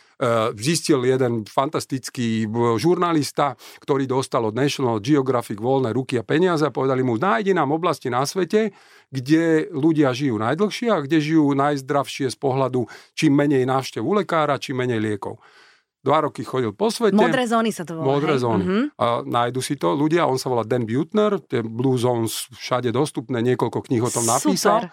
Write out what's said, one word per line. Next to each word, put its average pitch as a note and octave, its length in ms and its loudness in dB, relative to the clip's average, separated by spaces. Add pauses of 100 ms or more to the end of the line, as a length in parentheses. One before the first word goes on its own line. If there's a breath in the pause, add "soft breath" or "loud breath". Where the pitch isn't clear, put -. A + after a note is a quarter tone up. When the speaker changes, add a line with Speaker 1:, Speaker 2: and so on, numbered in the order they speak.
(520 soft breath)
Speaker 1:
zistil D3 480 0
jeden B2 460 2
fantastický, B2+ 960 -6
e, A2 40 -2 (280)
žurnalista, D#3 800 0 (240 loud breath)
ktorý C3+ 320 -2
dostal B2+ 320 0
od A2 100 -2
National B2 460 0
Geographic B2 640 0
voľné B2+ 320 0
ruky B2 240 -2
a A2 80 -6
peniaze D#3 400 2
a B2+ 80 -4
povedali C3 320 0
mu, B2 80 0
"Nájdi F#3+ 400 0
nám D3+ 160 0
oblasti D#3+ 400 -2
na B2 160 0
svete, G3 480 -2 (320 soft breath)
kde D#3 640 2
ľudia D3+ 400 2
žijú B2+ 260 0
najdlhšie E3+ 540 -2
a G3 80 2
kde D3 200 0
žijú D3+ 360 4
najzdravšie C#3 720 0
z A#2+ 100 -4
pohľadu B2+ 460 0 (320 loud breath)
čím D#3 180 2
menej C#3+ 320 4
návštev C3 380 -2
u D3 120 -2
lekára, D#3 440 0
čím B2+ 240 -6
menej B2 160 0
liekov." G#2+ 400 -4 (600 soft breath)
Dva C#3+ 200 2
roky C#3+ 220 -4
chodil A#2+ 300 -2
po G#3 160 0
svete. G#3+ 260 0
Speaker 2:
Modré A#3+ 300 4
zóny A3+ 260 0
sa F#3 140 -6
to E3 100 -12
volá, D#3+ 180 -4
Speaker 1:
Modré D3 220 2
Speaker 2:
hej? B2+ 80 0
Speaker 1:
zóny. A#2 220 0
Speaker 2:
Mhm. G3 200 0 (120)
Speaker 1:
A A#2 100 0 (160)
nájdu B2 380 -2
si D3 160 -4
to E3+ 160 0
ľudia, D#3 340 2
on C3 80 0
sa C3 140 -4
volá A#2+ 140 0
Dan B2 200 0
Buettner, F3 580 0
tie B2 200 -4
Blue A#2 340 0
Zones A#2 580 -2
všade B2 380 -2
dostupné, B2+ 500 -2
niekoľko A#2+ 420 0
kníh A#2+ 180 0
o A#2+ 80 2
tom A#2 160 -2
Speaker 2:
Super. A2+ 100 2
Speaker 1:
napísal. G#3 460 2 (120)